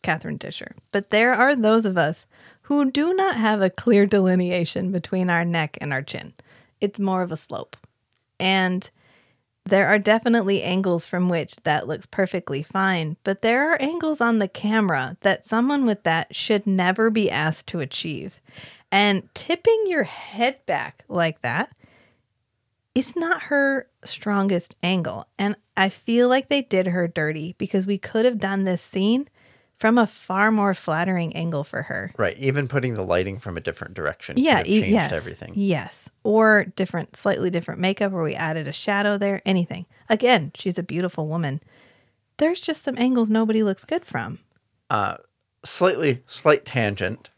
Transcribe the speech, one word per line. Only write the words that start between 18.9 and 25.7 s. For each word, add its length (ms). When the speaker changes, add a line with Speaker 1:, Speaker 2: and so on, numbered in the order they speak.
Speaker 1:
And 400
tipping 540
your 160
head 640
back 420
like 320
that 340
is 200
not 280
her 440
strongest 760
angle. 440
And 160